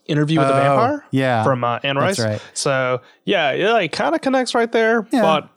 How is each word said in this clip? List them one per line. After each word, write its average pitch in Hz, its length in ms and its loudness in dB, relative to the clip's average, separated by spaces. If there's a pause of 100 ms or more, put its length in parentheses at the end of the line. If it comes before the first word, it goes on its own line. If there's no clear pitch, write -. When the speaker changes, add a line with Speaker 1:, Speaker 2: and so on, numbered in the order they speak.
Speaker 1:
Interview 151 340 0
with 135 80 2
the 135 60 2
Speaker 2:
Oh, 135 60 2
Speaker 1:
Vampire 226 500 2
Speaker 2:
yeah. 127 320 0
Speaker 1:
from, 123 220 0
uh, 120 180 -2
Anne 139 140 -2
Speaker 2:
That's 175 220 0
Speaker 1:
Rice. 110 140 0
Speaker 2:
right. 104 100 -6 (100)
Speaker 1:
So, 131 480 -2 (240)
yeah, 156 280 0
it, 160 180 0
like, 208 220 0
kinda 294 260 -2
connects 262 360 -2
right 233 180 0
there. 226 380 0
Speaker 2:
Yeah. 247 120 2
Speaker 1:
But 156 340 2